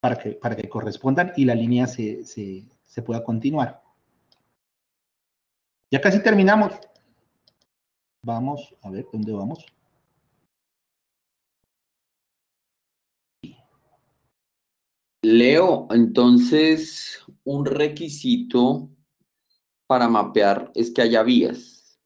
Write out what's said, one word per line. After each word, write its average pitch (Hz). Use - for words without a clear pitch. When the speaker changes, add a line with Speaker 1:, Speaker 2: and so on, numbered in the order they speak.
Speaker 1:
para 123
que, -
para 113
que 101
correspondan 131
y 139
la 123
línea 120
se, 117
se, 98
se -
pueda 117
continuar. 131
Ya 139
casi 202
terminamos. 208
Vamos, 120
a 98
ver, 95
¿dónde 107
vamos? 107
Speaker 2:
Leo, 135
entonces, 123
un 139
requisito 143
para 123
mapear 101
es 117
que 127
haya 113
vías. -